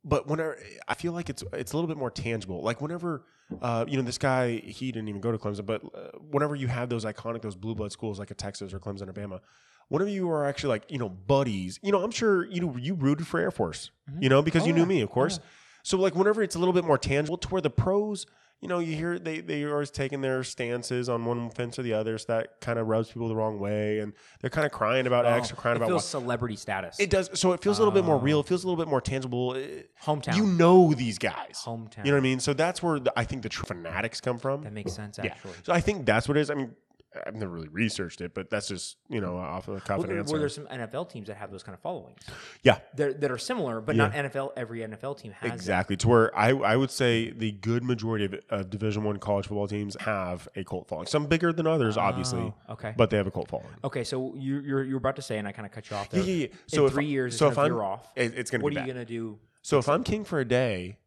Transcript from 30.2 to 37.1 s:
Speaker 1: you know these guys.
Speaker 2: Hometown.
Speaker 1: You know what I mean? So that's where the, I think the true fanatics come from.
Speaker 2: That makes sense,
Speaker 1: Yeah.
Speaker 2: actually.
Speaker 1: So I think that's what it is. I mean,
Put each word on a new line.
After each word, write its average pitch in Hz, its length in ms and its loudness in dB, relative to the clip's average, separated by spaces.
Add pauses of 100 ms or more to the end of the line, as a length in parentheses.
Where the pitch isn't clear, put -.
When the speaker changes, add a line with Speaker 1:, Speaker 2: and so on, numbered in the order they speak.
Speaker 1:
you 214 80 4
know 175 480 10
these 117 260 0
guys. - 460 -4
Speaker 2:
Hometown. 113 400 -10
Speaker 1:
You 139 60 4
know 143 80 6
what - 0 -
I - 20 6
mean? 131 200 4
So 147 120 0
that's 165 300 0
where 160 180 2
the, 123 180 2
I 117 60 4
think 127 200 -4
the 110 40 -6
true - 180 -6
fanatics 90 540 -6
come 123 180 -2
from. 135 260 -2
Speaker 2:
That 104 100 -10
makes 98 180 -6
sense, 101 240 -10
Speaker 1:
Yeah. 95 140 -4
Speaker 2:
actually. 92 320 -14
Speaker 1:
So 175 100 -2
I 175 80 6
think 190 240 0
that's 110 240 4
what 143 80 2
it 151 40 6
is. 143 100 0
I 147 40 -2
mean, 131 200 -4 (520)